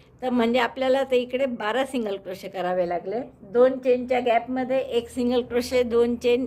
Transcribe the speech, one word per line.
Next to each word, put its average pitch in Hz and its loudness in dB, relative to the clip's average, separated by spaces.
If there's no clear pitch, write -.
तर 254 -4
म्हणजे 240 2
आपल्याला 262 0
तर 254 -2
इकडे 247 0
बारा 240 -2
सिंगल 220 -4
क्रोशे 190 -12
करावे 180 -2
लागले. 190 -4
दोन 240 4
चेनच्या 254 0
गॅपमध्ये 247 0
एक 240 -2
सिंगल 247 0
क्रोशे, 247 0
दोन 240 2
चेन, 240 0